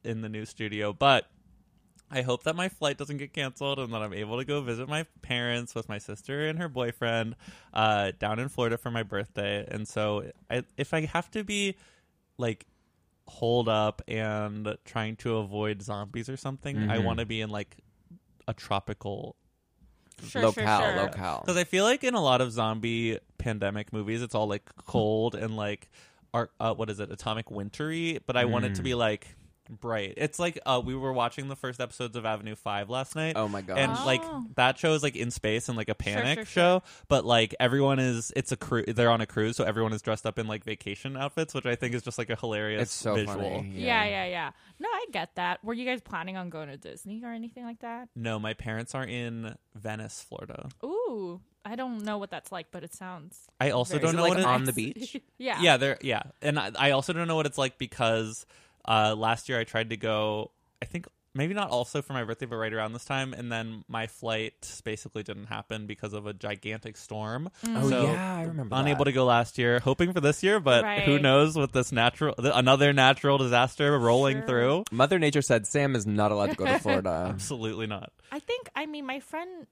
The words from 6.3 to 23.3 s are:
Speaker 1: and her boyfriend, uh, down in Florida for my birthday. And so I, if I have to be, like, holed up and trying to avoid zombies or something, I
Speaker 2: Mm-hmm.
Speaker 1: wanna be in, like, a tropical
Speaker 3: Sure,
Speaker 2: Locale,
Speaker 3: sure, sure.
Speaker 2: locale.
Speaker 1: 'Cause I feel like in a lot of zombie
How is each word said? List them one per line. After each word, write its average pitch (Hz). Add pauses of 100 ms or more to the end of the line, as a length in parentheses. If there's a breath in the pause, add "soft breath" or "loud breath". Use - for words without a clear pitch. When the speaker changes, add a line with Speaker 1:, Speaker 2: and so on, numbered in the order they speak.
Speaker 1:
and 160
her 175
boyfriend, 117 (360 loud breath)
uh, 104
down 107
in 135
Florida 117
for 120
my 113
birthday. 101
And 104
so 104 (220)
I, 123 (140)
if 170
I 156
have -
to 214
be, 202 (600 soft breath)
like, 117 (640)
holed 117
up 107
and 107
trying 110
to 113
avoid 104
zombies 104
or 135
something, 135 (120)
I 113
Speaker 2:
Mm-hmm. 113
Speaker 1:
wanna 117
be 110
in, 107
like, 104 (680)
a 110
tropical - (920)
Speaker 3:
Sure, -
Speaker 2:
Locale, 214
Speaker 3:
sure, -
sure. 185
Speaker 2:
locale. 175
Speaker 1:
'Cause 175
I 175
feel 185
like 262
in 254
a 208
lot 127
of 123
zombie 113 (220)